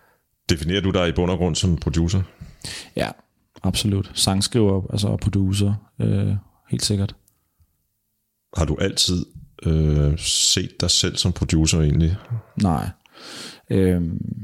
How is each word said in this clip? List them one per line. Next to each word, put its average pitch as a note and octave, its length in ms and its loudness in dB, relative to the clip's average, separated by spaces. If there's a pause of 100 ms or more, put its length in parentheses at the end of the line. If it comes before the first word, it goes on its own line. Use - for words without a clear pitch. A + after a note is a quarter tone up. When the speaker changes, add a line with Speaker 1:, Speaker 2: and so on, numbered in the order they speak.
(500)
Speaker 1:
Definerer F2 300 0
du G2 100 2
dig F2+ 180 2
i E2 40 0
bund F2 180 0
og F2+ 80 0
grund E2+ 180 0
som F2+ 200 2
producer? E2 460 0 (720)
Speaker 2:
Ja, - 120 -2 (540)
absolut. G2 520 0
Sangskriver, G2 760 2
altså, G#2 180 0
og G#2 120 0
producer, G2 540 2 (260)
øh, G2+ 320 0 (380)
helt A#2+ 140 -2
sikkert. G2 300 -2 (1400)
Speaker 1:
Har F2 80 2
du D#2 160 0
altid, F2+ 460 -2 (400)
øh, D#2 520 2
set - 600 -2
dig G#2 100 0
selv - 260 0
som F2+ 160 0
producer D#2+ 480 2
egentlig? D#2+ 360 2 (460)
Speaker 2:
Nej. D#2 260 0 (800)
Øhm, F#2 480 2 (260)